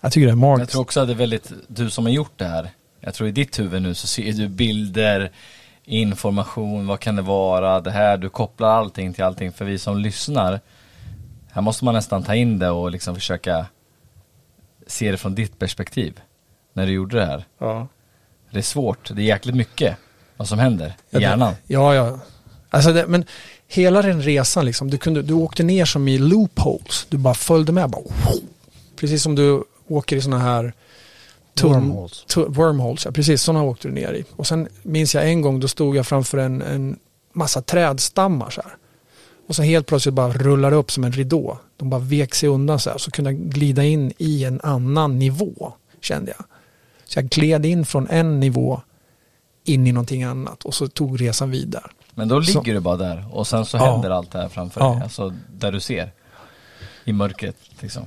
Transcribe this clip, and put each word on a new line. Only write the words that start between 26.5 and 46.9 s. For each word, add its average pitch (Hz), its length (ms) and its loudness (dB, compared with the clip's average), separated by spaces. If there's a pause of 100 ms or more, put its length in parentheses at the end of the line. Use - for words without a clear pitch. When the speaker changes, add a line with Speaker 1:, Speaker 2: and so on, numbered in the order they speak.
Speaker 1:
Du 160 80 -2
bara 131 160 4
följde 160 380 2
med, 175 180 2
bara, - 140 -8 (920)
precis 151 280 -2
som 156 120 0
du 143 280 4 (240)
åker 147 280 -2
i 135 60 0
såna 131 180 0
här 120 340 0 (840)
tunn-, 151 180 4
Speaker 3:
Wormholes. 113 540 0
Speaker 1:
tu-, 165 220 2
wormholes, 135 560 0
ja, - 60 -6
precis, 143 300 2
såna 160 220 2
åkte 135 240 -4
du 135 60 -6
ner 135 200 -4
i. - 100 -6 (120)
Och - 120 -6
sen 160 200 -2 (160)
minns 156 320 0
jag 147 140 2
en 170 120 2
gång, 135 180 2
då 135 80 -2
stod 139 280 0
jag 131 120 0
framför 139 300 0
en, 131 240 -2
en 139 380 -4 (340)
massa 147 280 -2
trädstammar 160 880 0
så - 120 -10
här. - 100 -12 (760)
Och - 80 -6
så 156 80 2
helt 160 240 4
plötsligt 139 280 2
bara 123 180 2
rullade 139 420 4
upp 143 160 2
som 135 120 -2
en 123 80 0
ridå. 135 460 -2 (200)
De 135 120 -6
bara 131 120 -2
vek 135 340 0
sig 147 140 2
undan 139 300 2
så - 100 -2
här, - 80 -6
så - 140 -8
kunde 139 200 -2
jag 139 80 -4
glida 143 440 2
in 147 340 2
i 151 260 0
en 131 200 -4
annan 139 560 2
nivå, 135 540 -2 (280)
kände - 360 -6
jag. - 80 -16 (600)